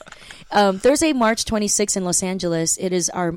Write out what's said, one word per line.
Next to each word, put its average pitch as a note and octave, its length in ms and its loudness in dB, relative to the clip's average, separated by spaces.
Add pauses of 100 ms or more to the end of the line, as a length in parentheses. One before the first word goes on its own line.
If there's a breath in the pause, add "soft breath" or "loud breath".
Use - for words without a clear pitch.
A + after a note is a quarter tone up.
(520 loud breath)
Um, G3 280 2
Thursday, D4+ 340 4
March A3+ 320 0
twenty-sixth G#3 500 -2
in F#3+ 80 -2
Los F3+ 200 -2
Angeles. F3 540 -2
It F#3 140 -4
is F3 180 0
our F3 280 -4